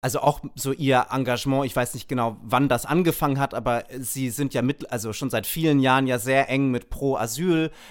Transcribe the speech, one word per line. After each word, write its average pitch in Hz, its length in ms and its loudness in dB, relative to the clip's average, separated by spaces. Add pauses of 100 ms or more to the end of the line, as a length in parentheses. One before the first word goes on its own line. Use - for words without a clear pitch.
Also 127 200 -2
auch 143 200 -2 (140)
so 139 180 -4
ihr 131 380 2
Engagement, 135 540 0
ich 127 100 -8
weiß 123 180 -2
nicht - 160 -12
genau, 117 320 -2
wann 127 260 2
das 123 200 0
angefangen 151 520 2
hat, 139 140 -2
aber 120 300 -2 (160)
sie 131 320 -4
sind 139 240 -2
ja 120 80 0
mit, - 280 -2
also 110 220 -4
schon 135 160 -6
seit 113 160 -2
vielen 156 340 2
Jahren 131 280 4
ja 127 100 2
sehr 131 320 2
eng 135 220 2
mit 123 180 -4
Pro 139 260 0
Asyl 160 540 0 (220)